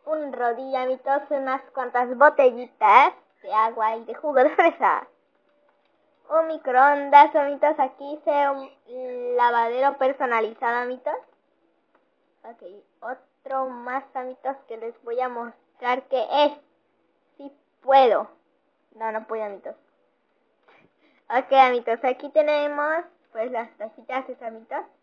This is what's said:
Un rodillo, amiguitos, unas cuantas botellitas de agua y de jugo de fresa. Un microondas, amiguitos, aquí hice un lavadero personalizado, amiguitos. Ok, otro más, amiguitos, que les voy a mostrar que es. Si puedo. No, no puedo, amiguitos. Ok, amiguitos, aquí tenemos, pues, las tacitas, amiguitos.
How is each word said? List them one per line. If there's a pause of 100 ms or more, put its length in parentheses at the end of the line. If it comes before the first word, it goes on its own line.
Un
rodillo,
amiguitos,
unas (120)
cuantas
botellitas (280)
de
agua
y
de
jugo
de
fresa. (1200)
Un
microondas,
amiguitos,
aquí
hice
un
lavadero
personalizado,
amiguitos. (1300)
Ok, (380)
otro
más, (120)
amiguitos, (100)
que
les
voy
a
mostrar
que
es. (840)
Si (320)
puedo. (680)
No,
no
puedo,
amiguitos. (1500)
Ok,
amiguitos,
aquí
tenemos, (260)
pues,
las
tacitas, (160)
amiguitos. (180)